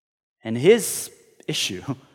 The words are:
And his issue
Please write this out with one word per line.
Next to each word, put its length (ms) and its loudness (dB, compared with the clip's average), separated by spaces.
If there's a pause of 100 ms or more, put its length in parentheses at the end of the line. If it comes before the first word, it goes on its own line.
(440)
And 120 -6
his 540 2 (360)
issue 360 -6 (320)